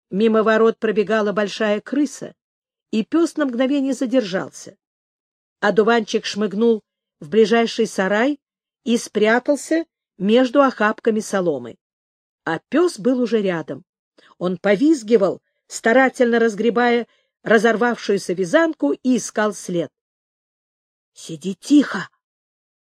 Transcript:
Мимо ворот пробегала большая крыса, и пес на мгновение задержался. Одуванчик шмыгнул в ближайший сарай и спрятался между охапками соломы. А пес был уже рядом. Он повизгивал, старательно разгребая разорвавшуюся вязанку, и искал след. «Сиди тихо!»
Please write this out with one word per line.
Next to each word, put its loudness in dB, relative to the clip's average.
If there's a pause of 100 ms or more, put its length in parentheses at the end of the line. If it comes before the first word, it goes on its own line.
Мимо 2
ворот 2
пробегала 0
большая -2
крыса, -6 (560)
и -2
пес 0
на 0
мгновение -2
задержался. -4 (840)
Одуванчик 2
шмыгнул 0 (380)
в -18
ближайший 2
сарай -2 (500)
и 2
спрятался -2 (320)
между 2
охапками -2
соломы. -4 (680)
А -6 (100)
пес 0
был 0
уже 0
рядом. -4 (540)
Он -4
повизгивал, 2 (240)
старательно 2
разгребая 0 (360)
разорвавшуюся 0
вязанку, 0
и -2
искал -4
след. -6 (1200)
«Сиди -10
тихо!» 2 (760)